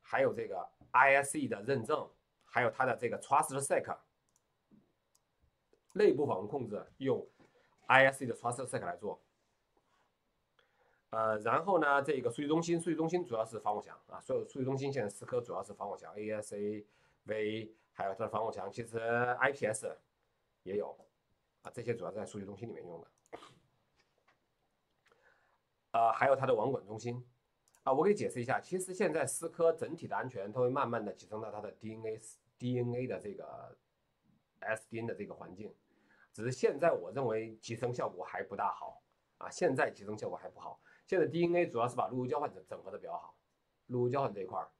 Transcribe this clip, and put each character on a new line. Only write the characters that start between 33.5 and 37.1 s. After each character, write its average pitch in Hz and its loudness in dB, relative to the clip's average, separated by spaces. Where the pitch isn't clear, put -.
S 110 -4
D 113 -6
N 117 -4
的 110 -4
这 101 -6
个 90 -12
环 85 -14
境， 104 -12
只 107 -8
是 127 0
现 143 2
在 165 6
我 90 -2